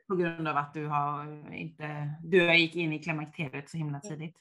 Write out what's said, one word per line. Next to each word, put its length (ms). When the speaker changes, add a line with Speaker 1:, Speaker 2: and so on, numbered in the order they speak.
Speaker 1:
på 80
grund 320
av 80
att 180
du 120
har 680
inte, 560
du 240
har 80
gick 220
in 160
i 100
klimakteriet 680
så 60
himla 260
Speaker 2:
Ja. 80
Speaker 1:
tidigt. 300